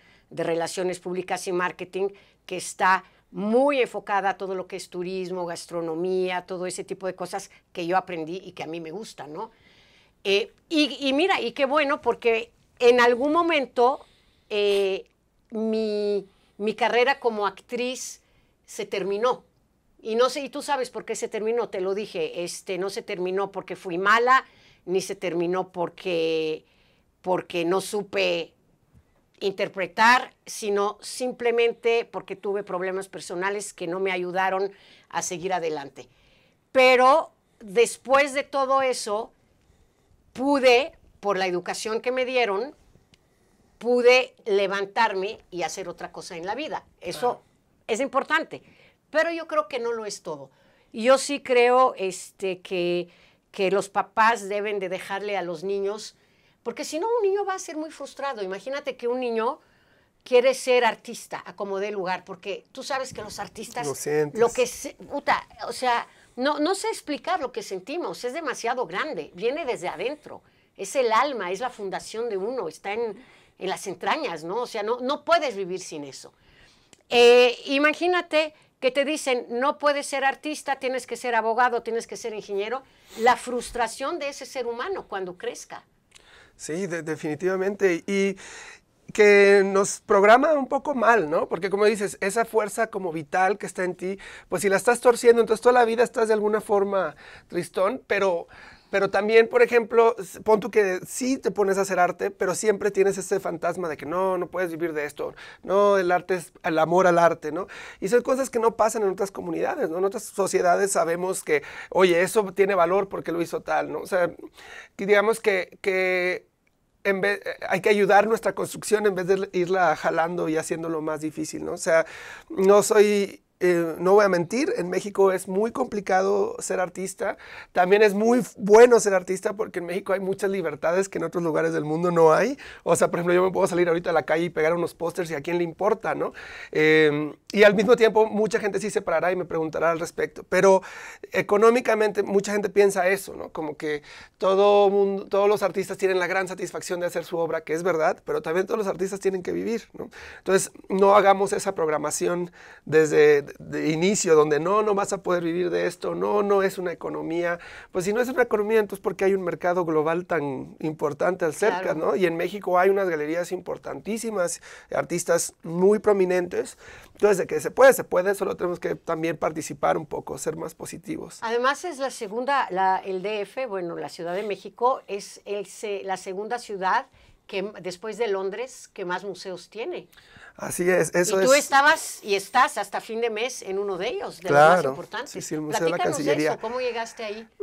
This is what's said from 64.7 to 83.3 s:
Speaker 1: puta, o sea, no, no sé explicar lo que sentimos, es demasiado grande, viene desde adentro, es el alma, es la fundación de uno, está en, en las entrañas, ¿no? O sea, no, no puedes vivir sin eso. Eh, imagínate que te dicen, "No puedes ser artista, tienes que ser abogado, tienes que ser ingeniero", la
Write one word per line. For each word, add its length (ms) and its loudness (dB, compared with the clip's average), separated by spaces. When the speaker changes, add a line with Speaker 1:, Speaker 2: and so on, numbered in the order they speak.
Speaker 1:
puta, 540 -6
o 60 -8
sea, 340 -2
no, 240 -2
no 160 0
sé 140 -6
explicar 500 -6
lo 120 -6
que 120 -10
sentimos, 600 -8
es 100 -6
demasiado 520 -4
grande, 480 -8
viene 320 -4
desde 220 -4
adentro, 560 -10
es 180 -8
el 160 2
alma, 380 0
es 100 -6
la 120 -6
fundación 580 -8
de 80 -4
uno, 300 -6
está 260 -10
en, 240 -6
en 120 -8
las 180 -8
entrañas, 560 -4
¿no? 180 -8
O 60 -6
sea, 160 -8
no, 160 -4
no 260 -4
puedes 300 2
vivir 240 -6
sin 240 -12
eso. 280 -18
Eh, 560 8
imagínate 880 0
que 120 0
te 120 0
dicen, 460 -2
"No 300 -2
puedes 260 0
ser 200 -4
artista, 520 -4
tienes 300 -6
que 100 -10
ser 160 -6
abogado, 480 0
tienes 240 -6
que 120 -14
ser 180 -10
ingeniero", 480 -6
la 160 6